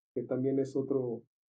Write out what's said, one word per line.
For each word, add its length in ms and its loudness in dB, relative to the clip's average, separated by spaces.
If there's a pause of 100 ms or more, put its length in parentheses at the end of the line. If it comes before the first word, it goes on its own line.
(140)
que 80 -2
también 380 2
es 160 -2
otro 480 0 (240)